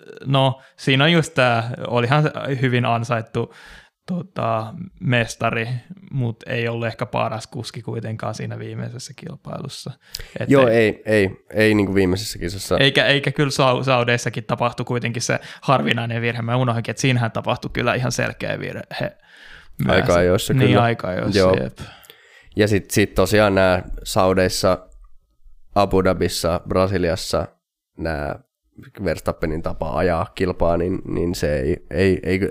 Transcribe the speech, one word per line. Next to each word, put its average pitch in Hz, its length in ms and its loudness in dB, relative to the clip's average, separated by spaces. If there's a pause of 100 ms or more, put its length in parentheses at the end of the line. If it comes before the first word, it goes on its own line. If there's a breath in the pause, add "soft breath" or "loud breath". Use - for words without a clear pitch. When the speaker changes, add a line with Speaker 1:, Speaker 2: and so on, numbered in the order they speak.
(260)
Speaker 1:
no, 135 360 2 (140)
siinä 135 280 2
on 160 80 4
just 165 220 2
tää, 120 380 2 (160)
olihan 120 360 2
se 156 80 2 (300)
hyvin 123 240 2
ansaittu, 117 680 -2 (540 loud breath)
tota, 113 640 -4 (280)
mestari, 117 680 -2 (440)
mut 120 360 -4
ei 120 200 -4
ollut 117 200 -4
ehkä 113 180 -6
paras 113 420 -4
kuski - 340 -12
kuitenkaan 113 540 -8
siinä 113 240 -10
viimeisessä 117 560 -12
kilpailussa. - 760 -14 (480 loud breath)
Et - 100 -4
Speaker 2:
Joo, 135 180 6
Speaker 1:
ei 113 100 4
Speaker 2:
ei, 110 280 2
ei, 104 480 2
ei 110 220 4
niinku 98 200 2
viimeisessä 98 440 2
kisassa. 90 380 -4
Speaker 1:
Eikä, 139 280 4
eikä 139 260 0
kyllä 143 200 0
sau-, 131 320 0
saudeissakin 120 600 0
tapahtu 120 420 -2
kuitenkin 120 360 -4
se 127 180 -2 (220 loud breath)
harvinainen 117 600 0
virhe. 117 200 -2
Mä 113 140 -2
unohdinkin, 120 360 0
että - 100 -8
siinähän 120 300 2
tapahtui - 420 -4
kyllä 120 200 0
ihan 123 180 -2
selkeä 107 480 -4
virhe - 580 -8 (680 loud breath)
myös. - 100 2
Speaker 2:
Aika - 200 2
ajoissa 90 380 2
Speaker 1:
Niin, 131 160 4
Speaker 2:
kyllä. 123 140 4
Speaker 1:
aika 117 240 -2
ajoissa, 98 320 0
Speaker 2:
Joo. 92 240 4
Speaker 1:
jep. - 140 -10 (800 loud breath)
Speaker 2:
Ja 104 120 4
sit, 104 240 0
sit 101 220 2
tosiaan 101 420 4
nää 92 280 4 (200)
saudeissa, 92 840 2 (880)
Abu 98 280 4
Dhabissa, 87 640 0
Brasiliassa, 87 800 0 (500)
nää 73 420 -6 (640)
Verstappenin 82 580 -2
tapa 82 360 -4
ajaa 85 280 0 (100)
kilpaa, 87 420 0
niin, 90 300 -2
niin 87 280 -2
se 73 240 -2
ei, 71 180 -2 (120)
ei, 95 340 2
ei, 95 160 0 (120)